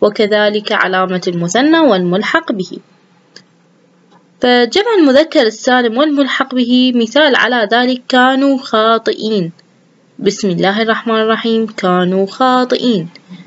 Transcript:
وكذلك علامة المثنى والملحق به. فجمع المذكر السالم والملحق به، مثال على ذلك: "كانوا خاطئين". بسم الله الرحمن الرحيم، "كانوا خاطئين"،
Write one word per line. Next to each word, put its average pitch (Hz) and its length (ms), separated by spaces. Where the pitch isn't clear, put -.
وكذلك 208 720
علامة 185 560
المثنى 226 500
والملحق 214 760
به. 185 260
فجمع 247 460
المذكر 294 440
السالم 233 560
والملحق 277 560
به، 254 400
مثال 247 420
على 226 360
ذلك: 247 360
"كانوا 262 500
خاطئين". 220 920
بسم 202 320
الله 196 320
الرحمن 226 320
الرحيم، 220 520
"كانوا 185 600
خاطئين"، 247 840